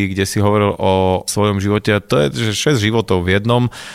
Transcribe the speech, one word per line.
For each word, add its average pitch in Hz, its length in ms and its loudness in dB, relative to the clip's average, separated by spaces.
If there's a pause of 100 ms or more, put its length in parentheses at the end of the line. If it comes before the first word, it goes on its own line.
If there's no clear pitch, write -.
kde 95 160 -2
si - 140 -4
hovoril 104 340 2
o 95 200 0 (320)
svojom 104 340 0
živote. 104 340 0
A 104 80 2
to - 180 -2
je, 143 80 2 (160)
že 110 120 -2
šesť 143 280 0
životov 110 380 0
v 92 160 0
jednom 117 320 0 (260)